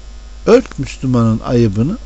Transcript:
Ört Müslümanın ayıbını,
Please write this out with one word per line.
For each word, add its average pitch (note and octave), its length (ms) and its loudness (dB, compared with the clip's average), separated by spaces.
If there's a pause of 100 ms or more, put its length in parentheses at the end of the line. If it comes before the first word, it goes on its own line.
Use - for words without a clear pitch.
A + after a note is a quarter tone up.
(460)
Ört - 320 4
Müslümanın A#2 600 0
ayıbını, A#2 640 0